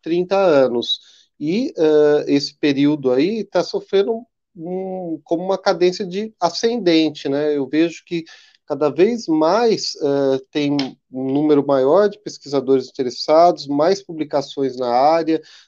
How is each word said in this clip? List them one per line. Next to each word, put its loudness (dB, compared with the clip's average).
trinta -2
anos. 2
E, -4
eh, 4
esse 0
período 0
aí 0
tá -2
sofrendo -2
um, -8
como -4
uma -2
cadência 0
de -8
ascendente, 0
né? -2
Eu -4
vejo -2
que -8
cada -2
vez 0
mais, 0
eh, 0
tem -2
um -6
número 2
maior 2
de -18
pesquisadores -2
interessados, 2
mais 0
publicações -6
na -4
área, 2